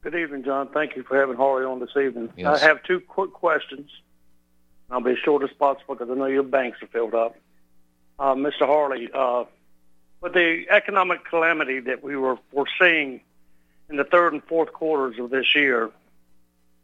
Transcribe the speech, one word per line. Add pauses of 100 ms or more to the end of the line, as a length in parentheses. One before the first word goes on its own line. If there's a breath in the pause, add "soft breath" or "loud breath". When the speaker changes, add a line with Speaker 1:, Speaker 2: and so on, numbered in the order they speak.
Speaker 1:
Good
evening,
John.
Thank
you
for
having
Harley
on
this
evening.
Speaker 2:
Yes.
Speaker 1:
I
have
two
quick
questions. (1000)
I'll
be
as
short
as
possible
'cause
I
know
your
banks
are
filled
up. (800)
Uh,
Mister
Harley,
uh, (720)
with
the
economic
calamity
that
we
were (140)
foreseeing (680)
in
the
third
and
fourth
quarters
of
this
year, (960)